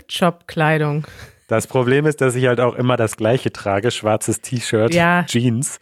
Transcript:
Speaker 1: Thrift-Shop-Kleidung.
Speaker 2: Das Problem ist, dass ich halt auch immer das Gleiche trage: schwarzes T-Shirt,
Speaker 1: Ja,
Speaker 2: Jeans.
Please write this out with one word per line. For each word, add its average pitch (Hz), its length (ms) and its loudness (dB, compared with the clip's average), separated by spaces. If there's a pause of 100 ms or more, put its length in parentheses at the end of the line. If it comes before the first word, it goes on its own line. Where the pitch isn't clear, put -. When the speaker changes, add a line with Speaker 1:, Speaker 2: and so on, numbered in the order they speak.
(120)
Speaker 1:
Thrift-Shop-Kleidung. 156 920 0 (420)
Speaker 2:
Das 110 200 0
Problem 135 400 2
ist, 147 140 0
dass 127 120 2
ich 127 140 0
halt 120 120 2
auch 123 160 2
immer 123 220 2
das 113 180 0
Gleiche 113 380 0
trage: 101 380 -2
schwarzes 107 500 -2
T-Shirt, 117 540 -2
Speaker 1:
Ja, 175 320 2
Speaker 2:
Jeans. 120 540 -2